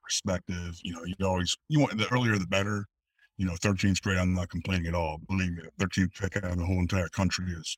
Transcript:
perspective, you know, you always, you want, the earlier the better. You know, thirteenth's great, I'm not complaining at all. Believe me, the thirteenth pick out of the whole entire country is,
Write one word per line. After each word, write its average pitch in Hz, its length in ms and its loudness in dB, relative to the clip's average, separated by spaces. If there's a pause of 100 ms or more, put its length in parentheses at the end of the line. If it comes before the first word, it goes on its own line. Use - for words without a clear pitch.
perspective, 87 800 -4
you 87 100 -6
know, 85 120 -12
you 90 100 -6 (100)
always, 92 300 0 (140)
you 151 100 6
want, 123 180 4
the 107 140 2
earlier 123 260 4
the 92 100 -2
better. 98 380 0 (520)
You 98 80 0
know, 87 100 0
thirteenth's 98 440 2
great, 95 180 0
I'm 92 160 4
not 90 160 -2
complaining 87 380 -2
at 85 80 -2
all. 80 240 -2 (100)
Believe 92 220 0
me, 85 120 -6
the 80 160 -16
thirteenth 95 340 2
pick 101 240 -4
out 95 140 -4
of 87 60 -2
the 87 80 -2
whole 92 140 2
entire 87 300 2
country 92 420 0
is, 82 260 -8